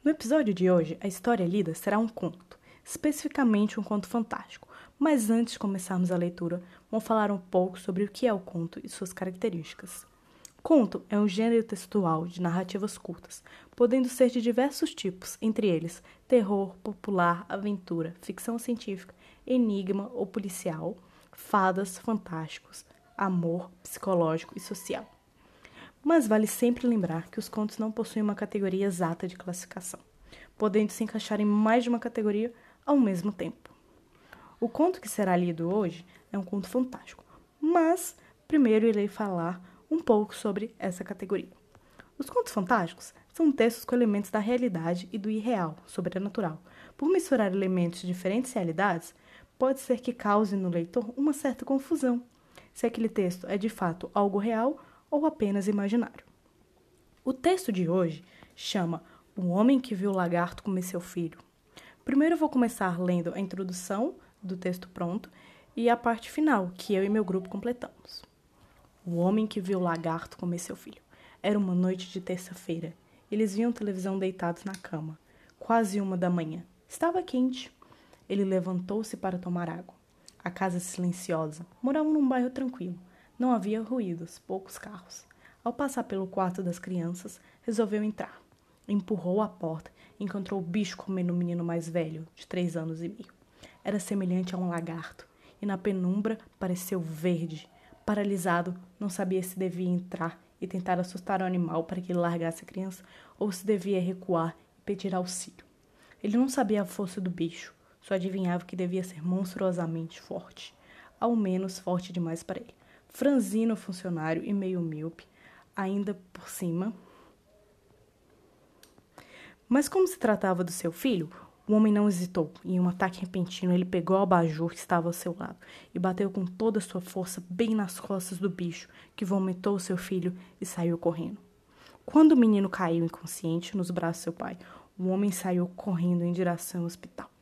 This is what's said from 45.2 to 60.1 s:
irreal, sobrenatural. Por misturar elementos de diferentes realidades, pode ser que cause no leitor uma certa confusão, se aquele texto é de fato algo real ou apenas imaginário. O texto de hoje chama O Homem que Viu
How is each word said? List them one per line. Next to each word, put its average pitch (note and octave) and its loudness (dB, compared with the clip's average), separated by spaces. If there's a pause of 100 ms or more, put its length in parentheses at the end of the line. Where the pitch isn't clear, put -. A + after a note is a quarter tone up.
irreal, G#3+ -2 (100)
sobrenatural. F#3 -4 (340)
Por C#4+ 0
misturar A#3+ 4
elementos F#3 2
de F3+ -8
diferentes F#3+ -2
realidades, F3 0 (440)
pode C4 2
ser A#3+ 0
que B3 -4
cause G#3 2
no F#3 0
leitor F3+ -2
uma C#4+ 2
certa C4 -2
confusão, C4+ 0 (500)
se - -2
aquele A3+ 0
texto F#3 0
é G3 0
de A3 0
fato F3 -2
algo G3+ 4
real A3+ 2 (300)
ou D4+ 4
apenas G3+ 2
imaginário. G3+ 0 (1000)
O C4 0
texto B3 2
de F3+ 2
hoje E3+ 2 (300)
chama E3+ -2 (340)
O F3+ 0
Homem A#3+ 6
que A3 -6
Viu G3 0